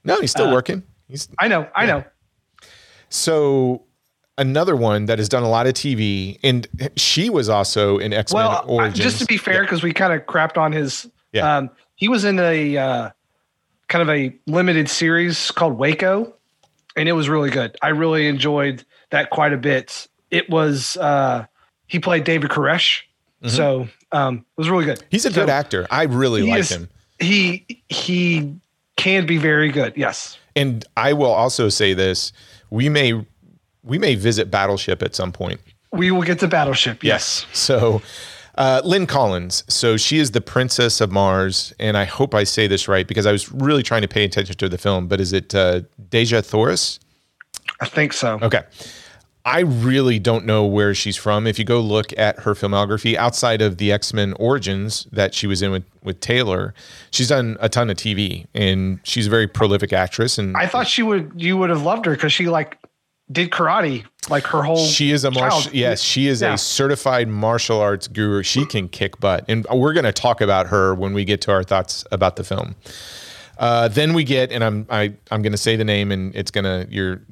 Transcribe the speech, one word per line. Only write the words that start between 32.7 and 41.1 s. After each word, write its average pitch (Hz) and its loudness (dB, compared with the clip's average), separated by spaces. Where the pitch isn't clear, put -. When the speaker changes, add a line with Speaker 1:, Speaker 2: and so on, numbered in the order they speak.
Speaker 1:
we 123 0
may, 139 2
we 143 -4
may 165 2
visit 110 0
Battleship 98 -2
at - -6
some 90 -4
point. 90 -8
Speaker 2:
We 180 0
will 180 2
get 175 -2
to 190 2
Battleship, 139 0
yes. - -2
Speaker 1:
Yes. - -8
So, 113 2
uh, 131 4
Lynn 185 2
Collins. 92 -2
So 113 2
she 147 0
is 143 2
the 113 0
Princess 123 0
of 98 0